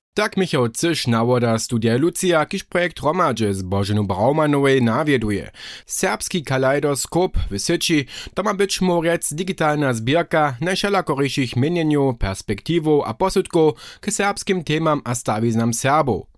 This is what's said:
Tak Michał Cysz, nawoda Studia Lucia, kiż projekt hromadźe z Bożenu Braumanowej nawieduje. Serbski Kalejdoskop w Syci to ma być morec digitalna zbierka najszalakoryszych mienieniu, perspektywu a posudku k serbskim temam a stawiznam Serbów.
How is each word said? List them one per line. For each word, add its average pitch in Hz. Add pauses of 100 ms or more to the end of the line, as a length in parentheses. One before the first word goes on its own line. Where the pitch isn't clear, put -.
(140)
Tak -
Michał 156
Cysz, 165
nawoda 117
Studia 113
Lucia, 165
kiż -
projekt 175
hromadźe 135
z 95
Bożenu 101
Braumanowej 139
nawieduje. 117 (360)
Serbski 190
Kalejdoskop 143 (120)
w 101
Syci 160 (280)
to -
ma 202
być 196
morec 170
digitalna 151
zbierka 143
najszalakoryszych 160
mienieniu, 147
perspektywu 147
a 107
posudku 170 (260)
k -
serbskim 196
temam 156
a 123
stawiznam 117
Serbów. 135 (120)